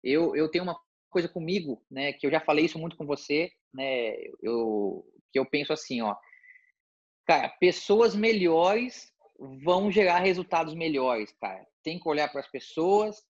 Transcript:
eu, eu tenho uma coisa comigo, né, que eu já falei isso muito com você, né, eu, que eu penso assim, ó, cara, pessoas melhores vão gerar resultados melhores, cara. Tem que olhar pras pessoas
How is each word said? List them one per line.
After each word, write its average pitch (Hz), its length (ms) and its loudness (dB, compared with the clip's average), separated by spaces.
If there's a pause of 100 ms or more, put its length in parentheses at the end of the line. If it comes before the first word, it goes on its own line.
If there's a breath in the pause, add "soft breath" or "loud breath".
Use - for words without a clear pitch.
eu, 147 320 0
eu 156 160 0
tenho 180 140 -4
uma 175 140 -6 (320)
coisa 170 180 -2
comigo, 165 640 -6
né, 139 220 -4
que - 140 -8
eu 135 40 0
já 156 100 0
falei 156 240 2
isso 165 140 -4
muito 160 180 -10
com 156 100 -12
você, 147 440 -2 (220)
né, 131 420 -4 (280)
eu, 107 640 -2 (280)
que 131 60 0
eu 131 80 0
penso 147 260 -4
assim, 131 300 -6
ó, 104 140 -2 (1080 soft breath)
cara, 160 220 4 (120)
pessoas 202 540 4
melhores 208 1000 2 (500)
vão 185 280 2
gerar 180 280 4
resultados 175 560 0
melhores, 131 680 -2
cara. 95 240 -10 (200)
Tem 165 160 -8
que 165 80 -6
olhar 147 240 0
pras 139 180 -10
pessoas 196 800 0